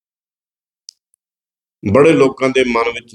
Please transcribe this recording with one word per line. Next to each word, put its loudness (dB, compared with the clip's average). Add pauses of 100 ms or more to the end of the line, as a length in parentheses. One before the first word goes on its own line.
(1800)
ਬੜੇ 2
ਲੋਕਾਂ 0
ਦੇ 0
ਮਨ -2
ਵਿੱਚ -16